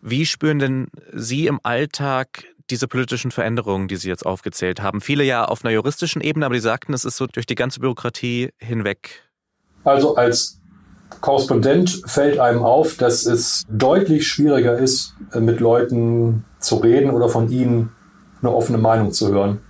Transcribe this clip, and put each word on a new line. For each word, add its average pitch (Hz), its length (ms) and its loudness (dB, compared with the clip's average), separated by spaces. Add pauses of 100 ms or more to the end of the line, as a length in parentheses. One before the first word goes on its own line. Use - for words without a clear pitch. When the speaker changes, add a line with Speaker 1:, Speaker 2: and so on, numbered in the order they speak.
Speaker 1:
Wie 135 240 -2
spüren 156 340 -2
denn 131 280 -2 (260)
Sie 120 340 -4
im 147 160 -2
Alltag 131 800 -4 (240)
diese 123 180 -4
politischen 127 440 -4
Veränderungen, 101 580 -4
die 95 80 -6
Sie 90 100 -8
jetzt 90 180 -6
aufgezählt 92 560 -6
haben? 101 200 -4
Viele 143 240 0
ja 123 180 0
auf - 220 -4
einer 113 80 0
juristischen 139 480 -2
Ebene, 151 240 -2
aber 123 100 -2
die 120 60 0
sagten, 117 320 -2
es 127 100 -4
ist - 140 -6
so 131 100 -4
durch - 180 -8
die 117 100 -6
ganze 123 260 -4
Bürokratie 123 760 -4
hinweg. 110 640 -8 (600)
Speaker 2:
Also 139 320 4
als - 440 0 (600)
Korrespondent 139 880 2
fällt 143 340 2
einem 120 240 2
auf, 135 320 2
dass 120 300 0
es - 440 0
deutlich 151 580 2
schwieriger 127 500 2
ist, 131 360 -2 (240)
mit 117 220 2
Leuten 117 880 2 (140)
zu - 180 -2
reden 131 340 4
oder 120 160 2
von 117 240 0
ihnen 120 380 2 (520)
eine 120 120 0
offene 117 240 0
Meinung 110 340 2
zu 107 200 0
hören. 101 280 2 (100)